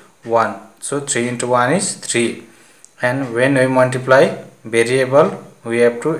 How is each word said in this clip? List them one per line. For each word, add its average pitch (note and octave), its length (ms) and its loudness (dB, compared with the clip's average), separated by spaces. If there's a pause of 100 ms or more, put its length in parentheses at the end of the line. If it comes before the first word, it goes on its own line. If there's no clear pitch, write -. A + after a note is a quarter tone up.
(240)
one. A2+ 360 0 (200)
So C#3 200 -6
three A#2+ 280 -4
into A#2+ 200 -6
one B2 260 2
is G3+ 220 -4
three. - 480 -4 (580)
And B2+ 320 -2
when C3 220 2
we C3 100 2
multiply C3 720 2 (260)
variable, B2+ 800 0 (200)
we A#2 160 -2
have A#2+ 220 2
to D#3+ 180 -2